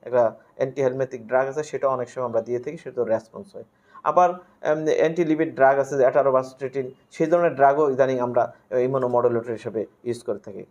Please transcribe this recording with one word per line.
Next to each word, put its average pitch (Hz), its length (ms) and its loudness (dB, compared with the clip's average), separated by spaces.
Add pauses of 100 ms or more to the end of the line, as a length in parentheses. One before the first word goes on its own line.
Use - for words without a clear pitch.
একটা 120 340 0 (200)
অ্যান্টিহেলমিনথিক 131 720 -2
ড্রাগ 127 200 0
আছে, 143 160 -6
সেটা 139 240 -4
অনেক 127 220 -2
সময় 127 180 -6
আমরা 113 140 0
দিয়ে 120 180 -4
থাকি, 151 180 -10
সেটা 123 260 -6
রেসপন্স - 520 -6
হয়। - 80 -16 (400)
আবার, 175 260 4 (320)
এম, 156 240 -2
অ্যান্টিলিপিড 156 720 0
ড্রাগ 135 240 4
আছে, 139 160 -2
অ্যাটারোবাস্টেটিন, 131 960 0 (200)
সেই 160 160 -2
ধরনের 170 280 2
ড্রাগও 143 340 4
ইদানিং 131 300 2
আমরা 120 340 0 (180)
ইমিউনোমডুলেটর 123 800 0
হিসেবে 110 340 -6 (180)
ইউজ 117 200 -6
করে 104 160 -6
থাকি। 95 320 -16